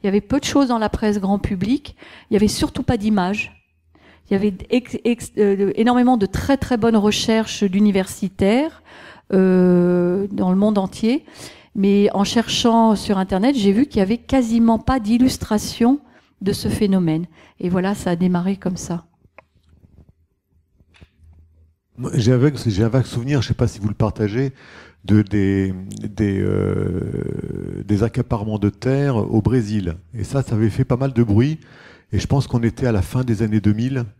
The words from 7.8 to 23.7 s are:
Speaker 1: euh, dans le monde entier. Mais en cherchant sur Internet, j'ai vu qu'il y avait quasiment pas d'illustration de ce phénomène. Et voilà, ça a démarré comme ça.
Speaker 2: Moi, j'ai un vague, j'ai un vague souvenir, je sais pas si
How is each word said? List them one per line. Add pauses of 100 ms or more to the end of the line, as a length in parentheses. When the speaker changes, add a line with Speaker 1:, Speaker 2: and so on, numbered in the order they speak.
Speaker 1:
euh,
dans
le
monde
entier. (520)
Mais
en
cherchant
sur
Internet,
j'ai
vu
qu'il
y
avait
quasiment
pas
d'illustration (420)
de
ce
phénomène. (320)
Et
voilà,
ça
a
démarré
comme
ça. (3000)
Speaker 2:
Moi,
j'ai
un
vague,
j'ai
un
vague
souvenir,
je
sais
pas
si